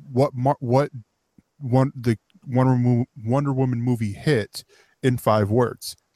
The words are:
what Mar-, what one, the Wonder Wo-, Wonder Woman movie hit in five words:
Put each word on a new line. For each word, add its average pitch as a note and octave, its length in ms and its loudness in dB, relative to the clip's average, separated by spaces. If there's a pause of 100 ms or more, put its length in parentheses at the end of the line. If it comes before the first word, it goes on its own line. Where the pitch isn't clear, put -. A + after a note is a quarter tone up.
(120)
what C3 220 0
Mar-, C3 260 0
what C3+ 300 0 (720)
one, C3 360 2
the A#2 220 0 (280)
Wonder B2+ 300 2
Wo-, B2 300 2 (180)
Wonder C#3 300 -2
Woman B2+ 280 -2
movie A2+ 320 -2
hit A2+ 520 -4 (360)
in B2 160 2
five G#2+ 320 2
words: - 460 -2 (200)